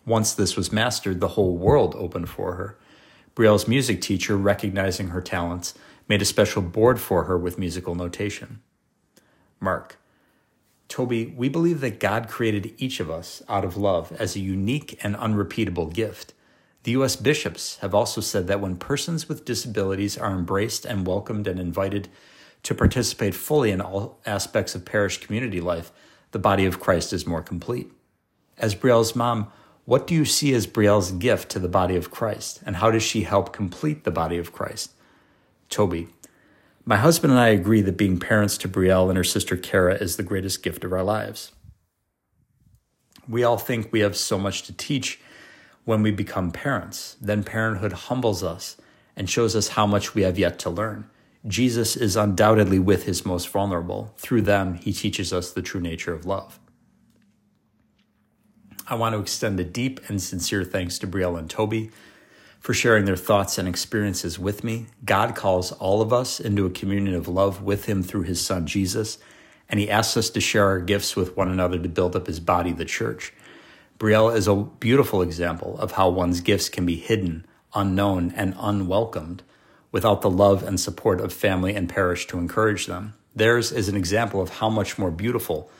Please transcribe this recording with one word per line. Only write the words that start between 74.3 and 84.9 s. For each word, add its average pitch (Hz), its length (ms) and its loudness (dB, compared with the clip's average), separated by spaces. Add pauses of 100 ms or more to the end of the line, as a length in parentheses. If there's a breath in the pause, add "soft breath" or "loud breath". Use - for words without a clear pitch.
is 104 140 2
a 101 80 6
beautiful 113 640 2
example 85 560 -4
of 92 140 -4
how 95 160 4
one's 90 320 2
gifts 101 280 2
can - 160 -4
be 85 120 0
hidden, 87 500 -2 (280 soft breath)
unknown, 95 600 2
and 92 240 -2
unwelcomed 95 840 -2 (480 soft breath)
without 104 300 2
the 101 80 2
love 95 340 6
and 90 160 -2
support 95 400 0
of 98 120 -6
family 95 440 0
and 87 120 -2
parish 90 380 0
to 90 120 -6
encourage 101 480 0
them. 95 280 -10 (220)
Theirs 113 340 4
is 104 180 -2
an 101 80 0
example 101 460 0
of 90 120 -4
how 110 140 0
much 107 300 -2